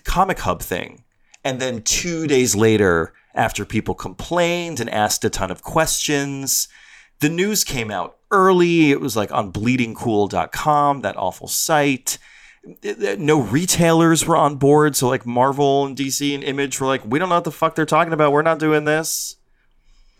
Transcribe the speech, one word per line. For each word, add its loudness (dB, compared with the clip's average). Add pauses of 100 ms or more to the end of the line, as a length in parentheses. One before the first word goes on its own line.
Comic 0
Hub -4
thing. -8 (400)
And -6
then -4
two -4
days 2
later, 2 (200)
after -2
people -4
complained -4
and -6
asked -2
a -2
ton -4
of -12
questions, -4 (540)
the 2
news -2
came -6
out -8 (120)
early. 4
It 0
was, -6
like, -2
on -2
bleedingcool 0
dot -4
com, 0
that -4
awful -8
site, 0 (460)
it, -12
it, -2
no 4
retailers 2
were 2
on 2
board. 4
So, 0
like, -2
Marvel 2
and -8
D -4
C -2
and -8
Image -4
were -2
like, -2
"We -2
don't -2
know 2
what 0
the -6
fuck -2
they're 0
talking 2
about. 2
We're 4
not 2
doing 2
this." -2 (840)